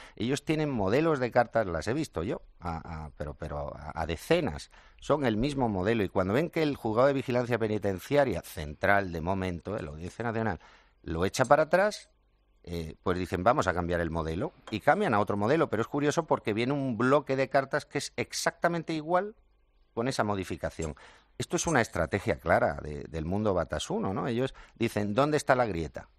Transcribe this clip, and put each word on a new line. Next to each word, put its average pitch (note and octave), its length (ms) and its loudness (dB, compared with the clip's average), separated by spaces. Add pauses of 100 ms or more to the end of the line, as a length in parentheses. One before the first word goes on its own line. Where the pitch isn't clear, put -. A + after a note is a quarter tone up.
(160)
Ellos B2+ 300 -2
tienen D3+ 240 0
modelos C3 500 2
de B2 120 -2
cartas, A2+ 360 2
las E2 200 -2
he A2+ 60 0
visto C#3 300 -4
yo, C#3 180 -4 (180)
a, E2 180 -6
a, D#2 400 -10
pero, D2 160 -8
pero D2 420 -8
a, D2+ 180 -12
a E2 120 -2
decenas. E2 680 -2 (300)
Son C#3+ 240 0
el A2 100 4
mismo C3+ 320 0
modelo G#2 340 2
y F#2 60 2
cuando F#2+ 260 0
ven D#3 160 2
que D#3+ 140 0
el C#3+ 140 0
juzgado A#2 300 2
de C#3+ 60 4
vigilancia B2 440 0
penitenciaria G#2 840 0
central F#2+ 680 0
de E2 80 -4
momento, F#2 540 -4
de A2 80 -6
la D2 80 -8
Audiencia E2+ 340 -10
Nacional, A2+ 380 -2 (400)
lo E2 240 -2
echa - 180 2
para D3+ 200 6
atrás, F#3 460 0 (540)
eh, E2 400 -8
pues F2+ 140 0
dicen, F#2 260 -2
"Vamos B2 240 4
a F2 60 2
cambiar F2 260 0
el E2 120 0
modelo", E2 420 -4 (180)
y A2 80 -4
cambian E3 340 2
a G#2 60 4
otro G2+ 160 0
modelo, B2 340 2
pero G#2+ 120 0
es A#2 80 -2
curioso D3 360 0
porque B2 280 0
viene A#2+ 180 -2
un C3+ 260 -2
bloque C3+ 380 4
de C3 140 0
cartas C#3 360 0
que - 120 -4
es - 180 -6
exactamente E3+ 800 -2
igual F3+ 420 0 (580)
con A2+ 140 0
esa B2+ 160 0
modificación. F2+ 720 -4 (420)
Esto - 180 -4
es E3 100 0
una D3+ 160 4
estrategia F2 560 0
clara F#2 380 2
de, C#2+ 300 -10
del D#2+ 200 -6
mundo G2 300 0
batasuno, F#2+ 580 -2
¿no? D3 140 -4
Ellos B2 260 -2 (220)
dicen, G#2 380 -2
"¿Dónde C#3+ 220 2
está C3+ 200 2
la B2 100 2
grieta?". E2 420 -6 (120)